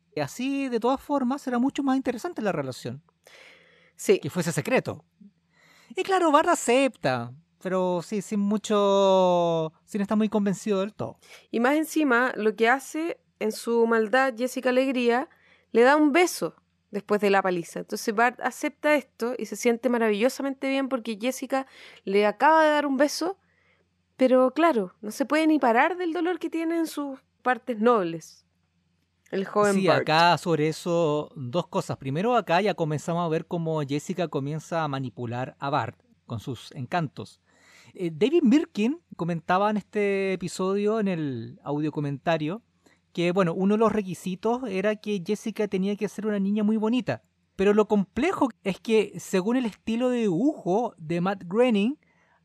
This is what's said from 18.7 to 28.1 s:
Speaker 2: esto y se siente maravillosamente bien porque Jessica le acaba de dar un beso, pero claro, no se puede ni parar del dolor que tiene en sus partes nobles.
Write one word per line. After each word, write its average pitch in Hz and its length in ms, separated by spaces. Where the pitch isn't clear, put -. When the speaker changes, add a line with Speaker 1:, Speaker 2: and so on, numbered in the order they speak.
Speaker 2:
esto 247 420
y 214 100
se - 100
siente 233 320
maravillosamente 247 800
bien 269 200
porque 233 320
Jessica 262 460
le 202 220
acaba 302 380
de 302 60
dar 294 160
un 269 100
beso, 311 420
pero 254 380
claro, 277 460
no 208 100
se - 160
puede 320 220
ni 311 100
parar 269 380
del 349 160
dolor 349 260
que 330 100
tiene 330 300
en 330 80
sus 285 320
partes 247 380
nobles. 190 680